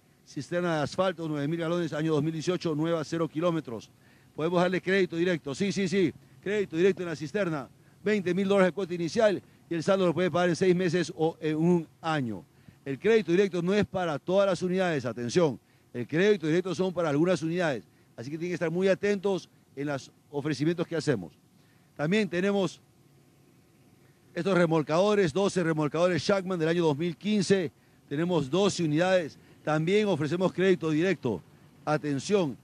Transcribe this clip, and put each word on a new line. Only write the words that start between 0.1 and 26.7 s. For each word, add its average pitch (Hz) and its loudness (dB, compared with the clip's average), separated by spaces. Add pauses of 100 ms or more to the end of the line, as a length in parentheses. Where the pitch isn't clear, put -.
Cisterna 170 -4
de 147 0
asfalto, 170 -2
nueve 147 -4
mil 165 -4
galones, 170 -2
año 156 -2
dos 147 2
mil 160 -2
dieciocho, 160 -4
nueva, 160 -2
cero 165 -4
kilómetros. 156 -4 (460)
Podemos 170 0
darle 180 2
crédito 185 0
directo, 165 -2
sí, 196 -2
sí, 185 0
sí. 170 2 (280)
Crédito 190 -4
directo 180 2
en 175 -8
la 160 -6
cisterna. 156 -4 (360)
Veinte 185 0
mil 196 0
dólares 190 4
de 160 -4
cuota 180 -6
inicial 175 0 (280)
y 170 -4
el 165 -2
saldo 190 2
lo 160 2
puede 175 0
pagar 175 2
en 160 0
seis 185 4
meses 175 -2
o 160 -2
en 156 -2
un 170 2 (120)
año. 127 -4 (400)
El 139 -6
crédito 202 2
directo 180 2
no 180 0
es 208 4
para 170 -4
todas 196 2
las 180 -2
unidades, 180 0
atención. 123 0 (320)
El 120 -8
crédito 180 2
directo 175 0
son 185 -2
para 165 -2
algunas 165 2
unidades. 160 -2 (320)
Así 120 -12
que 160 -8
tienen 180 -6
que 175 -4
estar 165 -2
muy 185 2
atentos 196 0 (280)
en 143 -6
los 139 -8 (200)
ofrecimientos 151 -2
que 165 -4
hacemos. 113 0 (600)
También 180 0
tenemos 190 0 (1500)
estos 180 0
remolcadores, 170 2
doce 190 0
remolcadores 160 0
Shackman 190 0
del 156 0
año 170 2